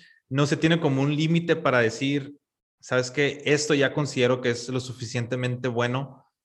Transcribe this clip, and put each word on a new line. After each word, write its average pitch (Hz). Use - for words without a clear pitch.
no 139
se 151
tiene 165
como 135
un 147
límite 165
para 135
decir, 139
"¿Sabes 127
qué? 139
Esto 147
ya 135
considero 127
que 123
es 120
lo 127
suficientemente 123
bueno 123